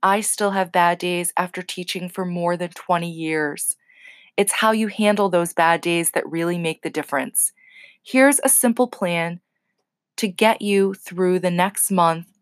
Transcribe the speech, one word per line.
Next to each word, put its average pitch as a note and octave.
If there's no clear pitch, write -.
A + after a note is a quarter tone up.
I G3
still G#3
have F#3+
bad F3
days F3
after F3+
teaching F3+
for F#3
more F3
than F3
twenty E3+
years. D#3+
It's G3+
how A3
you A3
handle G#3
those F3
bad E3
days E3+
that -
really E3+
make E3
the D#3+
difference. C#3
Here's C4+
a C4+
simple B3
plan E3+
to A3
get G#3+
you G3
through F#3
the F3+
next F#3
month E3+